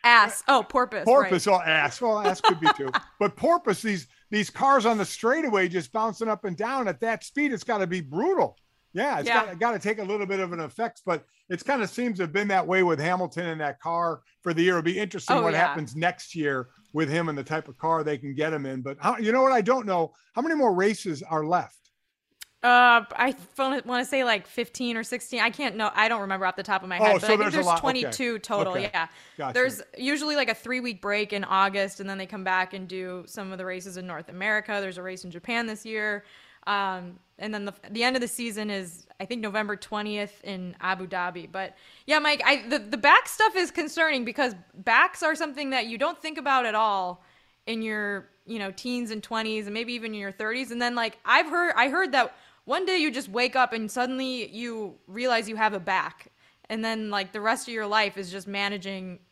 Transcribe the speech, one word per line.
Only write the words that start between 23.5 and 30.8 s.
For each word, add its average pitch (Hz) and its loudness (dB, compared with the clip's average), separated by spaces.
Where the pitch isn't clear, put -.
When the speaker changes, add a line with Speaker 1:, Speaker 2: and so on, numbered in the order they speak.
Speaker 1:
f-, 269 0
wanna 247 -2
say, 269 0
like, 214 2
fifteen 240 -4
or 220 -4
sixteen. 240 -6
I 226 4
can't 233 -4
know. 220 0
I 214 4
don't 226 0
remember 190 -2
off 185 0
the 196 -8
top 190 -2
of 185 -12
my 180 -4
Speaker 2:
Oh, 214 6
Speaker 1:
head, 214 8
but 180 6
Speaker 2:
so 208 -2
Speaker 1:
I 220 2
think 208 6
Speaker 2:
there's 208 2
a 320 0
Speaker 1:
there's 180 2
Speaker 2:
lot. 170 6
Okay. 165 2
Speaker 1:
twenty-two 240 -2
total. 202 -2
Speaker 2:
Okay. 196 -2
Speaker 1:
Yeah. 165 0
Speaker 2:
Gotcha. 156 -6
Speaker 1:
There's 247 0
usually, 294 -2
like, 254 2
a 220 0
three-week 240 -6